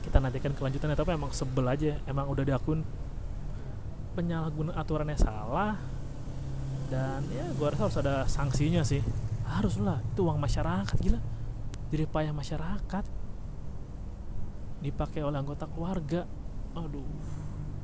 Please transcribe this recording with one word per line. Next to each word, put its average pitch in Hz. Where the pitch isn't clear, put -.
Kita -
nantikan 131
kelanjutannya, 139
tapi 170
emang 139
sebel 131
aja, 147
emang 139
udah 135
diakun 151
penyalahgunaan 160
aturannya 151
salah. 131
Dan 131
ya -
gua 147
rasa 147
harus 180
ada 139
sanksinya 143
sih, 143
harus 180
lah, 190
itu 190
uang 151
masyarakat, 160
gila, 214
jadi 156
payah 156
masyarakat 165
dipakai 147
oleh 147
anggota 143
keluarga. 170
Aduh, 143